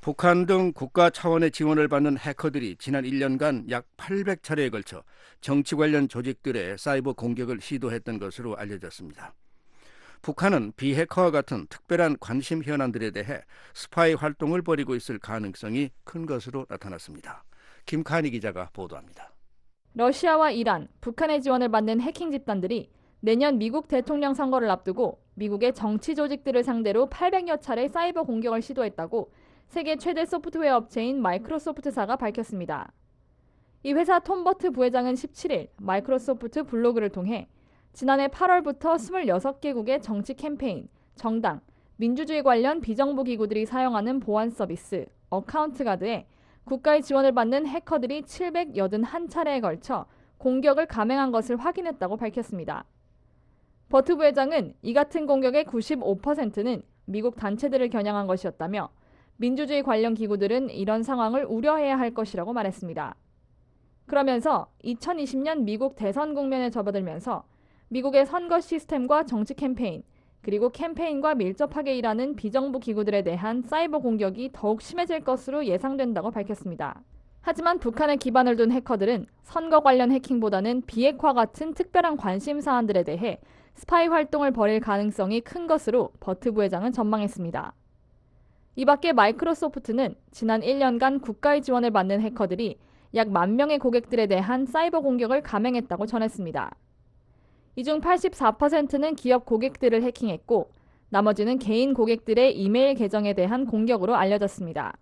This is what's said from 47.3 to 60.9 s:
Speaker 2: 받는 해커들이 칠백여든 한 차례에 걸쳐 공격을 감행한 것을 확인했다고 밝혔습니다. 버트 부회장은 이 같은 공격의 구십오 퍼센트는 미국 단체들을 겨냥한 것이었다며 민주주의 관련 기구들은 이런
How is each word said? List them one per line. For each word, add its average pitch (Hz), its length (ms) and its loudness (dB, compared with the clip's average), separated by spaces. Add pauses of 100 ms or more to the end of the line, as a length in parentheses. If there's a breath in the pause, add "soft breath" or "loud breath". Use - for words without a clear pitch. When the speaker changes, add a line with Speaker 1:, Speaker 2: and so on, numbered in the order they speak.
Speaker 2:
받는 254 340 2
해커들이 285 560 -2
칠백여든 285 840 -2
한 339 240 -6
차례에 302 320 -2
걸쳐 185 460 -4 (320 soft breath)
공격을 269 480 2
감행한 254 460 0
것을 240 240 0
확인했다고 302 600 -4
밝혔습니다. 214 680 -8 (1040)
버트 269 280 4
부회장은 277 640 2
이 233 140 -6
같은 285 320 2
공격의 269 380 4
구십오 233 540 -2
퍼센트는 240 640 -2 (220)
미국 214 320 -4
단체들을 240 540 0
겨냥한 208 360 -2
것이었다며 185 640 -4 (460 soft breath)
민주주의 269 460 0
관련 226 320 2
기구들은 214 560 0
이런 214 320 -2